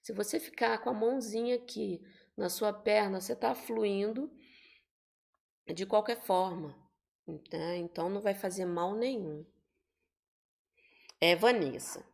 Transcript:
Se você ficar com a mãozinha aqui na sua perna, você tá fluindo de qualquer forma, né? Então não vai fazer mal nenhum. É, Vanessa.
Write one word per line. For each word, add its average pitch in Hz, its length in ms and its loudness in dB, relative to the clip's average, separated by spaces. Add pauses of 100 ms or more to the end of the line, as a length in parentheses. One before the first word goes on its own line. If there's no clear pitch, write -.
Se - 100 -10
você 208 260 -2
ficar 226 400 0
com 247 120 -2
a 247 40 0
mãozinha 233 600 0
aqui 214 460 -4 (340)
na 180 140 -2
sua 208 220 0
perna, 208 460 2
você 190 160 -4
tá 233 200 2
fluindo 220 760 -2 (1400)
de 170 200 -4
qualquer 214 340 2
forma, 180 560 0 (760)
né? 165 280 -4
Então 170 320 -4
não 202 100 -2
vai 202 140 2
fazer 190 320 -4
mal 175 280 0
nenhum. 208 500 -4 (1700)
É, 170 160 8
Vanessa. 185 800 2